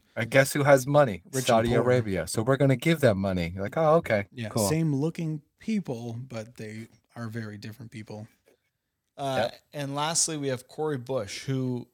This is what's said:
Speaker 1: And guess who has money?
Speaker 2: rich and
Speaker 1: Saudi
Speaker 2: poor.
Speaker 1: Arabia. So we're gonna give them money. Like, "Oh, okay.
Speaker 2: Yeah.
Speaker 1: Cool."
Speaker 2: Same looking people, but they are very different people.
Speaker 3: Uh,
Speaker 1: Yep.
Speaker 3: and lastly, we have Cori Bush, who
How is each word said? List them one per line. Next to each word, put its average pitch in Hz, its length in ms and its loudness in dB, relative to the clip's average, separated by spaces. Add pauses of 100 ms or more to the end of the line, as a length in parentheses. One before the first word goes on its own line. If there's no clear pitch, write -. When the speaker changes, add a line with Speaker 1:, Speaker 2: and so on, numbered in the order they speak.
(160)
Speaker 1:
And 113 160 -4
guess 135 220 4
who 147 100 0
has 135 240 6
money? 139 380 2
Speaker 2:
rich - 100 -16
and 127 80 -2
Speaker 1:
Saudi 117 280 4
Speaker 2:
poor. 117 80 4
Speaker 1:
Arabia. 113 460 2
So - 160 -4
we're 131 140 2
gonna 135 220 4
give 156 240 0
them 107 180 6
money. 90 380 -2
Like, 98 180 -6
"Oh, 160 200 4
okay. 107 360 0
Speaker 2:
Yeah. 117 160 -8
Speaker 1:
Cool." 101 220 2
Speaker 2:
Same 156 260 2
looking 156 460 -4 (180)
people, 120 540 -4 (160)
but 113 260 -12
they 110 320 -14 (300)
are 117 100 -10
very 107 300 -10
different 107 340 -16
people. 107 380 -14 (880)
Speaker 3:
Uh, 135 220 -2 (120)
Speaker 1:
Yep. - 80 -20 (140)
Speaker 3:
and 139 220 -6
lastly, 156 420 -2
we 143 120 -4
have 127 200 -6
Cori 151 280 -4
Bush, 120 480 -6
who 127 480 -4